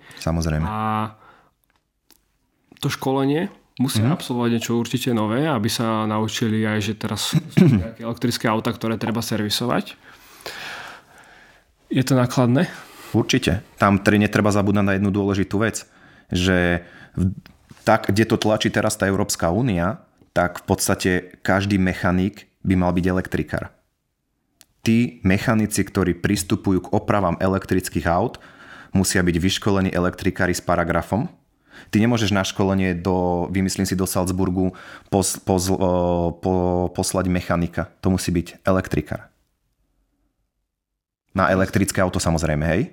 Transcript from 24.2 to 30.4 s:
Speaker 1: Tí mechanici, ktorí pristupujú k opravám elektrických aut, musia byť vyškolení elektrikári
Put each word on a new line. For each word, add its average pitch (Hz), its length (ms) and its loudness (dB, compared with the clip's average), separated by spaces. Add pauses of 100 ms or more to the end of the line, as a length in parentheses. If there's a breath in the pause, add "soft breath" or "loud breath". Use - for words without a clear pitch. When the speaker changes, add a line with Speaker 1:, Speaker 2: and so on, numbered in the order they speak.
Speaker 1:
Tí 117 400 0
mechanici, 104 580 0
ktorí 92 380 0
pristupujú 98 640 -2
k - 80 -10
opravám 98 460 0
elektrických 92 720 -2
aut, 90 320 -2 (500 loud breath)
musia 95 300 2
byť 87 160 2
vyškolení 95 520 0
elektrikári 90 640 -2